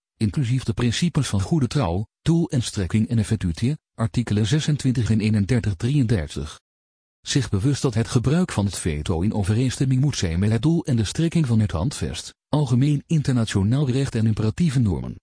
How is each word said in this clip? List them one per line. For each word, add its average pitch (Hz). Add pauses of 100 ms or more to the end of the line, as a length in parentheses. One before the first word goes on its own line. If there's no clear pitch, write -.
(180)
inclusief 120
de -
principes 127
van 101
goede 131
trouw, 104 (140)
doel 165
en 123
strekking 107
en 117
effectuutje, 110 (160)
artikelen 110
zesentvijftig 131
en 110
eenendertig 107
drieëndertig. 110 (600)
Zich -
bewust 113
dat 127
het 113
gebruik 135
van 101
het 98
veto 80
in 107
overeenstemming 127
moet 143
zijn 85
met 104
het 113
doel 165
en 131
de 113
strekking 160
van 117
het 107
handvest, - (140)
algemeen 139
internationaal 123
recht 131
en 110
imperatieve 113
normen, 69